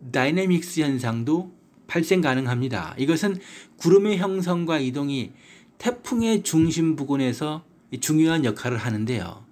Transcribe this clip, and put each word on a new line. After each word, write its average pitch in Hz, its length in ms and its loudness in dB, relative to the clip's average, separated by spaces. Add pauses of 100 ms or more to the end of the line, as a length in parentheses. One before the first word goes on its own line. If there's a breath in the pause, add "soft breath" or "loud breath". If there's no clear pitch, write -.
(100)
다이내믹스 165 720 0
현상도 135 760 -2 (320)
발생 175 340 2
가능합니다. 127 800 0
이것은 165 400 0 (380 loud breath)
구름의 196 420 4
형성과 175 600 -2
이동이 139 540 -4 (460 loud breath)
태풍의 226 680 -2
중심 160 500 2
부근에서 139 680 -2 (360)
중요한 156 440 2
역할을 120 340 -2
하는데요. 110 720 -4